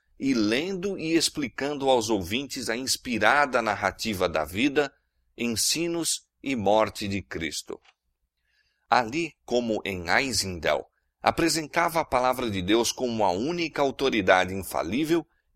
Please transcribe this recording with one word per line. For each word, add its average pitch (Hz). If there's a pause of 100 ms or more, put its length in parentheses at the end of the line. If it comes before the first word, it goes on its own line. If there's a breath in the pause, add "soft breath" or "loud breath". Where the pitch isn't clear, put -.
(180)
e 135
lendo 175
e 160
explicando 143
aos 117
ouvintes 113
a 113
inspirada 127
narrativa 98
da 80
vida, 135 (460)
ensinos 156 (160)
e 135
morte 104
de 98
Cristo. - (1120)
Ali, 127 (120)
como 120
em 90
Einsindel, 92 (360)
apresentava 165
a 147
palavra 127
de 95
Deus 110
como 117
a 95
única 151
autoridade 104
infalível 104 (320)